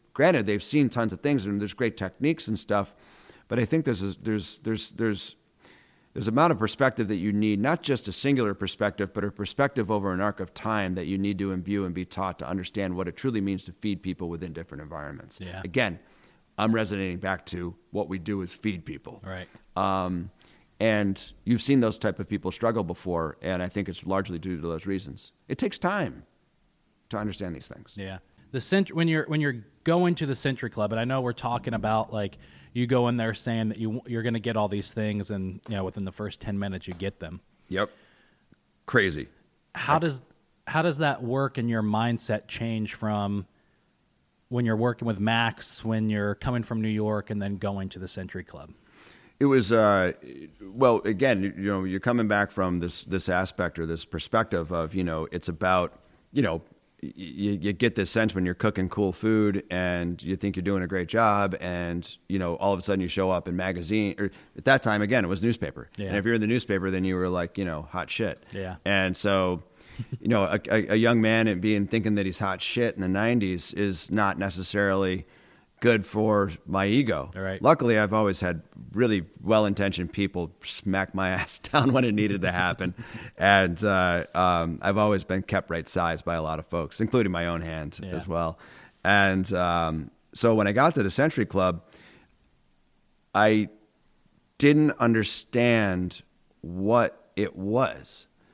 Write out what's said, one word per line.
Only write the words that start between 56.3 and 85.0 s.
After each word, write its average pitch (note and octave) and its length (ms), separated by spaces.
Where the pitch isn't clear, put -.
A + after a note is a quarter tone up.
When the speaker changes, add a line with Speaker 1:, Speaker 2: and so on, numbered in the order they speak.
Speaker 1:
you C#3 100
know, E2 200
y-, C#2 140
y-, G2 420
you G2 140
get A2 220
this G2 140
sense A2 240
when F#2+ 120
you're F2+ 100
cooking F#2+ 320
cool G2 240
food G#2 580
and F2 540
you F#2 140
think G2+ 180
you're F#2 80
doing F#2+ 200
a F2+ 40
great F2+ 220
job, G2+ 500
and, F2 560
you F#2+ 100
know, F2 160
all G2 160
of F#2+ 80
a - 20
sudden F#2+ 200
you F2 80
show F#2+ 200
up F2+ 200
in F2 80
magazine, F#2 600
or G2 120
at - 60
that C3+ 180
time, G#2+ 200
again, G#2 240
it - 20
was F2+ 160
newspaper. D#2 540
Speaker 2:
Yeah. G2+ 100
Speaker 1:
And F#2 100
if G2 60
you're A#2 120
in A2+ 60
the G#2+ 60
newspaper, G2+ 420
then F#2 140
you F#2 140
were, F2+ 100
like, F2+ 300
you G2 80
know, D#2 160
hot F2+ 180
shit. G2+ 320
Speaker 2:
Yeah. F#2 320
Speaker 1:
And F#2+ 320
so, F#2 460
Speaker 2:
<laughs> - 300
Speaker 1:
you - 80
know, G#2+ 160
a, F2+ 160
a, G#2+ 220
a - 20
young A#2 240
man A2 300
and F#2 100
being, G2+ 280
thinking G#2+ 280
that G2+ 100
he's F#2 140
hot F#2+ 220
shit A#2 340
in G2 60
the F#2 80
nineties G2 640
is G2 360
not G2 300
necessarily F#2+ 840
good A2+ 240
for G#2 460
my F#2+ 220
ego. G2+ 480
Speaker 2:
Right. F#2+ 260
Speaker 1:
Luckily, B2 380
I've G#2 140
always G#2+ 260
had F2 220
really G#2+ 320
well-intentioned G2 680
people F2+ 400
smack F#2+ 500
my F#2+ 160
<laughs> F#2 80
ass - 220
down C3+ 320
when B2+ 140
it A2 80
needed G#2 280
to F2+ 100
happen. F2+ 480
Speaker 2:
<laughs> - 380
Speaker 1:
And, G2 460
uh, F#2 500
um, E2+ 480
I've G2 160
always G#2 280